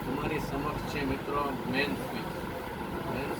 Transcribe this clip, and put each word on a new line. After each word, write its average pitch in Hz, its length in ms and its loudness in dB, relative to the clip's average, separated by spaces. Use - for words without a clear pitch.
તમારી 147 460 2
સમક્ષ 143 420 0
છે 147 80 2
મિત્રો, 143 300 2
મેઇન - 200 4
સ્વિચ. - 260 -2
મેઇન - 300 0